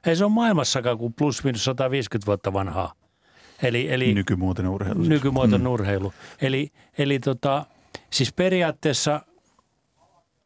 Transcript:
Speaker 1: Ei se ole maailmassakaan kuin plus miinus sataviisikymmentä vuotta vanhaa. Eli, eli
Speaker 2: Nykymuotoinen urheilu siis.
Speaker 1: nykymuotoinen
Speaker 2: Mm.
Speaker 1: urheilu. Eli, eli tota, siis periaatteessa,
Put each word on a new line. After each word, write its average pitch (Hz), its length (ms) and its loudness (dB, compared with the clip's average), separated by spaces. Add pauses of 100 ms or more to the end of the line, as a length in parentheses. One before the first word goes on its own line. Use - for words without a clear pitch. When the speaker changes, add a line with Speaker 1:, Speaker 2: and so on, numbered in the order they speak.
Speaker 1:
Ei 165 100 2
se 196 100 2
ole 208 80 2
maailmassakaan 143 640 2
kuin 117 160 -4
plus 147 300 0
miinus 120 220 0
sataviisikymmentä 127 600 -2
vuotta 98 280 0
vanhaa. 95 400 -4 (720)
Eli, 123 300 0
eli 127 200 2
Speaker 2:
Nykymuotoinen 92 600 0
urheilu 98 260 -2
siis. - 100 2
Speaker 1:
nykymuotoinen 131 580 4
Speaker 2:
Mm. 127 60 0
Speaker 1:
urheilu. 98 400 -2 (280)
Eli, 135 300 -2 (260)
eli 139 220 0
tota, 139 460 -2 (440)
siis - 240 0
periaatteessa, 160 880 0 (1200)